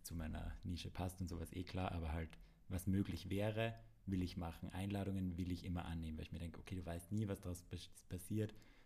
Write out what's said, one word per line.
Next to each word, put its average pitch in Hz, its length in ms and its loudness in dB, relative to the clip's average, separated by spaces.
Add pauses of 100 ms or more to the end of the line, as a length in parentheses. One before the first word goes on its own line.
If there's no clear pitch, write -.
zu 82 100 -4
meiner 82 480 0
Nische 90 260 0
passt 90 300 0
und 90 80 2
sowas 85 240 -2
eh 90 120 0
klar, 92 280 2
aber 82 220 2
halt, 82 160 2 (400)
was 92 180 0
möglich 95 420 4
wäre, 110 460 2 (320)
will 95 140 4
ich 90 160 0
machen. 85 320 -4
Einladungen 98 680 2
will 90 140 2
ich 87 140 0
immer 87 200 2
annehmen, 80 320 -2
weil 82 80 -2
ich - 60 -8
mir 87 80 -4
denk, 85 200 -4
okay, - 160 -4
du 87 100 -2
weißt 85 260 -2
nie, 104 160 4
was 98 140 0
daraus 87 220 -2
pas-, - 260 -6 (180)
passiert. 104 460 2 (320)